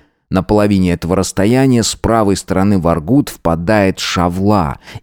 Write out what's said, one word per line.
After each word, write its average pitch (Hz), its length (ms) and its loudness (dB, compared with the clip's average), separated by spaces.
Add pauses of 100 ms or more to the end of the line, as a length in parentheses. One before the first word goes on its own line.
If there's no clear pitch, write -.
(300)
На 90 120 0
половине 101 500 2
этого 85 240 -2
расстояния 117 680 2
с - 100 -4
правой 101 420 0
стороны 95 420 0
в 82 80 -2
Аргут 85 440 0
впадает 92 680 0
Шавла 92 800 -2 (240)